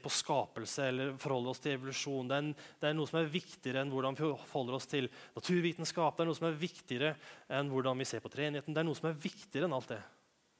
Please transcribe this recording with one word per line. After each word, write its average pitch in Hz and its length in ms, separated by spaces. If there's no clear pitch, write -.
på 139 80
skapelse 131 800
eller 135 260
forholder 131 380
oss - 100
til 139 140
evolusjon. 131 500
Det 135 80
er 143 60
en, 151 80
det 147 80
er 156 80
noe 147 100
som - 140
er 156 100
viktigere 135 480
enn 139 140
hvordan 131 240
vi 156 80
forholder 127 340
oss 127 140
til 135 160
naturvitenskap. 165 800
Det 165 140
er - 20
noe 156 80
som 165 140
er 156 100
viktigere 151 540
enn 143 160
hvordan 131 300
vi 131 80
ser 113 100
på - 140
treenigheten. 147 420
Det 156 60
er 170 80
noe 135 80
som 160 100
er 156 140
viktigere - 420
enn 160 140
alt 123 160
det. 107 60